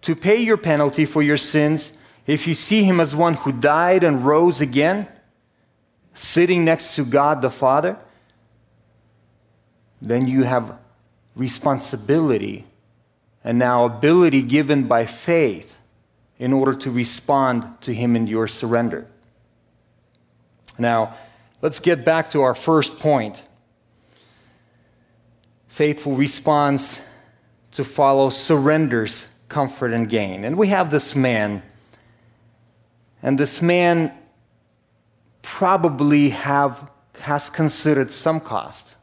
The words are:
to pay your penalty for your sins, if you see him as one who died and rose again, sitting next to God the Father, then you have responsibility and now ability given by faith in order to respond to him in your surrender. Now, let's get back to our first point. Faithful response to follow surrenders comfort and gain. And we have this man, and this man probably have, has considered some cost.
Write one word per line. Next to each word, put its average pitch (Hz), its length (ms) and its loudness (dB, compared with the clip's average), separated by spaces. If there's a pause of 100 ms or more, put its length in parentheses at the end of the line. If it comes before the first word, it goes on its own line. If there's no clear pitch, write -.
to 165 140 -4
pay 196 220 2
your 220 200 2
penalty 147 480 0
for 151 180 0
your 147 140 2
sins, 151 560 -2 (340)
if 151 200 -2
you 165 80 -2
see 208 300 2
him 180 160 4
as 147 160 -2
one 165 180 2
who 139 180 -6
died 160 520 2
and 139 200 2
rose 151 360 4
again, 151 480 0 (1040)
sitting 175 500 2
next 160 300 0
to 147 100 -2
God 139 380 2
the 127 80 0
Father, 143 460 0 (2000)
then 123 280 -2
you 131 160 2
have 123 320 -2 (580)
responsibility 123 1300 -2 (800)
and 117 160 -2
now 123 260 2
ability 139 580 4
given 139 420 0
by 117 200 2
faith 127 720 -2 (600)
in 127 140 -2
order 135 220 2
to 135 160 -8
respond 123 760 -2 (140)
to 131 120 -8
him 120 220 0
in 113 140 -2
your 110 180 -2
surrender. 117 600 -4 (1700)
Now, 113 360 -2 (460)
let's 156 200 -4
get 165 240 0
back 160 260 0
to 147 120 2
our 127 120 2
first - 460 0
point. 123 420 0 (2250)
Faithful 147 480 -2
response 143 840 0 (720)
to - 100 -8
follow 135 460 2
surrenders 135 960 0 (220)
comfort 135 440 -4
and 117 160 -2
gain. 101 360 -4
And 139 120 -4
we 202 120 2
have 185 220 0
this 143 260 -2
man, 107 460 0 (1600)
and 135 160 0
this - 240 -2
man 170 500 2 (1300)
probably 147 880 2
have, 143 580 -2 (320)
has 147 300 -6
considered 151 600 0
some 160 280 -2
cost. - 640 -10